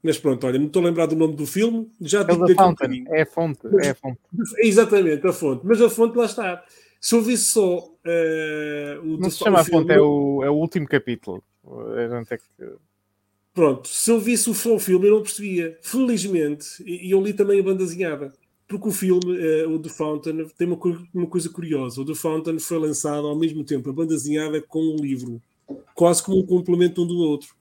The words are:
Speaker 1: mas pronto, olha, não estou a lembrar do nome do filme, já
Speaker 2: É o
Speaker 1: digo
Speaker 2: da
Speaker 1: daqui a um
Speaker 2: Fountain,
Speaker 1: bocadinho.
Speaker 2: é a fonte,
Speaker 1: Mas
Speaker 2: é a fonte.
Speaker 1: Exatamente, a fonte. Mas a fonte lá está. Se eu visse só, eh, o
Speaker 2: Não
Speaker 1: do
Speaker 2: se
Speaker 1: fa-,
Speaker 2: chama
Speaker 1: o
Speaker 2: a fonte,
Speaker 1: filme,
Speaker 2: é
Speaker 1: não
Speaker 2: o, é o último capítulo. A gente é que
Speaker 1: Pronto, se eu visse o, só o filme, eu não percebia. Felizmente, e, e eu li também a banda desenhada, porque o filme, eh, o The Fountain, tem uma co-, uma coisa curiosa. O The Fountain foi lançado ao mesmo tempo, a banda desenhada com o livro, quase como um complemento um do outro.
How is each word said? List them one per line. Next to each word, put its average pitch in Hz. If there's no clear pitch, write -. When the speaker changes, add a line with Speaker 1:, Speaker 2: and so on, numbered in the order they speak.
Speaker 1:
mas 156
pronto, 131
olha, 127
não 147
estou 175
a 175
lembrar 170
do 156
nome 160
do 147
filme, 226
já 175
Speaker 2:
É -
o 180
Speaker 1:
digo 170
Speaker 2:
da 180
Speaker 1:
daqui 185
a 190
um -
Speaker 2:
Fountain, 147
Speaker 1:
bocadinho. 131
Speaker 2:
é 156
a 151
fonte, 165
Speaker 1:
Mas 180
Speaker 2:
é 139
a 127
fonte. 131
Speaker 1:
Exatamente, 202
a 175
fonte. 139
Mas 214
a 233
fonte 226
lá 240
está. 196
Se -
eu 233
visse 233
só, 180
eh, 151
o 156
Speaker 2:
Não -
Speaker 1:
do 180
Speaker 2:
se -
Speaker 1:
fa-, 175
Speaker 2:
chama 196
Speaker 1:
o -
Speaker 2:
a 160
fonte, 175
Speaker 1:
filme, 160
Speaker 2:
é 151
Speaker 1:
não 151
Speaker 2:
o, 143
é 143
o 147
último 156
capítulo. 113
A 120
gente 117
é 110
que -
Speaker 1:
Pronto, 139
se -
eu 226
visse 233
o, 220
só 233
o -
filme, 190
eu 214
não 214
percebia. 180
Felizmente, 185
e, 180
e -
eu 190
li 202
também 202
a 196
banda 190
desenhada, 165
porque 208
o 190
filme, 180
eh, 160
o 160
The 156
Fountain, 156
tem 175
uma 175
co-, 170
uma 175
coisa 170
curiosa. 139
O 135
The 151
Fountain 160
foi 165
lançado 147
ao 147
mesmo 156
tempo, 135
a -
banda 160
desenhada 151
com 160
o 160
livro, 127
quase 170
como 190
um 185
complemento 180
um 175
do 175
outro. 151